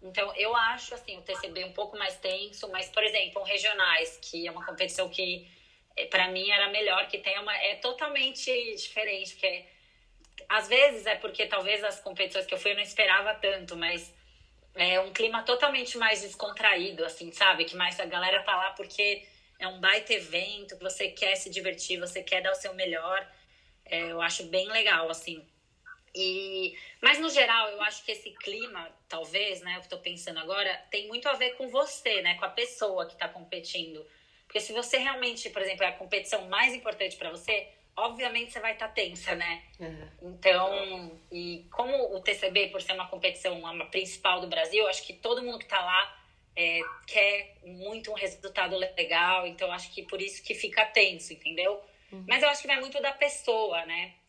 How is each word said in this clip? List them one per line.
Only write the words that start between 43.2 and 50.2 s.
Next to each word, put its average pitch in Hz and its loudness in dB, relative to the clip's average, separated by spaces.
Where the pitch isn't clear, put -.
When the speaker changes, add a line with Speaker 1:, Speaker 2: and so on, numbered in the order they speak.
Speaker 1:
uma 165 -8
principal 185 0
do 180 -6
Brasil, 170 2
eu 202 4
acho - -4
que 175 -12
todo 247 0
mundo 240 -6
que - -14
tá 190 0
lá, 185 2
é, - 2
quer 202 2
muito 202 -10
um - -6
resultado 190 -2
legal, 180 2
então 175 -4
eu 175 -2
acho 180 -8
que - -8
por 190 -6